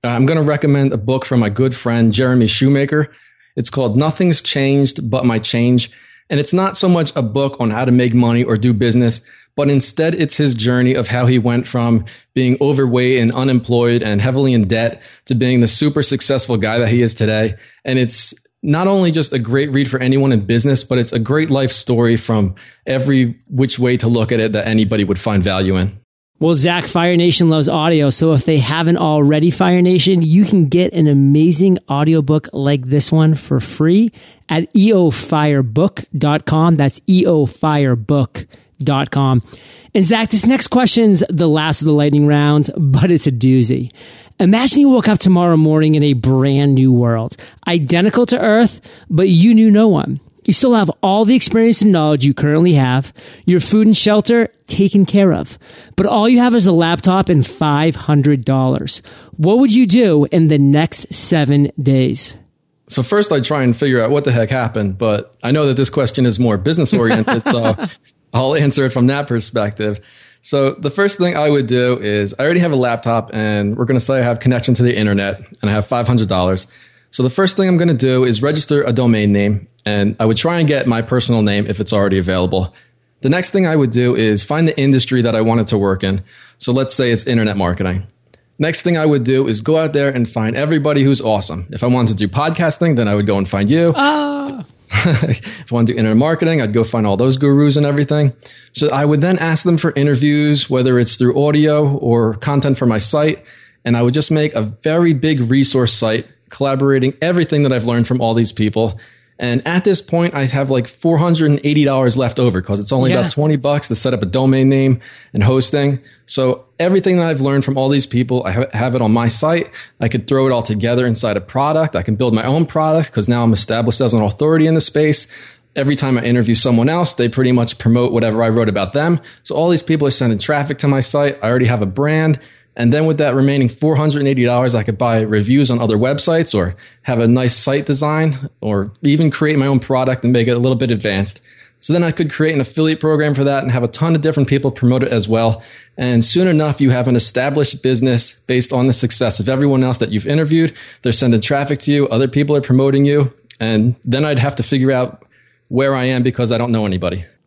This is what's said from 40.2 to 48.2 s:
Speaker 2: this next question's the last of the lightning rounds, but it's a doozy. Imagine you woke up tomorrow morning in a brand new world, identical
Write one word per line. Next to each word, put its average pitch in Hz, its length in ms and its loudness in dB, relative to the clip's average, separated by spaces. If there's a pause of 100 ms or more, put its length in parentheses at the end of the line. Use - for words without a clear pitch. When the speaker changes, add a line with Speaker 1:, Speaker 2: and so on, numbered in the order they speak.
Speaker 2:
this 220 160 -2
next 262 220 2
question's 226 640 2
the 170 200 0
last 156 320 0
of 147 40 -4
the 156 80 2
lightning 147 320 2
rounds, 147 520 2
but 143 340 2
it's 165 160 2
a 135 60 0
doozy. 127 580 0 (480)
Imagine 226 400 2
you 285 100 4
woke 240 200 2
up 202 100 2
tomorrow 175 380 2
morning 156 380 2
in 147 80 2
a 147 100 2
brand 135 600 2
new 131 200 4
world, 120 420 0 (320)
identical 175 600 2